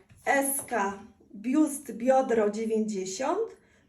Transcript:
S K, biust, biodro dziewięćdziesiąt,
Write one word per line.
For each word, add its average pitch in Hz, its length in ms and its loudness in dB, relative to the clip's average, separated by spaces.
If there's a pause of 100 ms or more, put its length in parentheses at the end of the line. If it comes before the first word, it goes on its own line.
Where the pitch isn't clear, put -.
(260)
S 277 360 0
K, 202 380 -4 (360)
biust, 262 560 0
biodro 233 580 4
dziewięćdziesiąt, 220 1080 -2 (320)